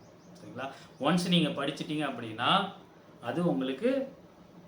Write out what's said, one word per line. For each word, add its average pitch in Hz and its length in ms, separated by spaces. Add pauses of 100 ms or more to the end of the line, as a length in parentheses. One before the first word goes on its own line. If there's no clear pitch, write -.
(340)
சரிங்களா? 123 360 (300)
ஒன்ஸ் 175 280
நீங்க 143 380
படிச்சிட்டீங்க 151 460
அப்படின்னா, 123 580 (520)
அது 151 280
உங்களுக்கு 151 580 (600)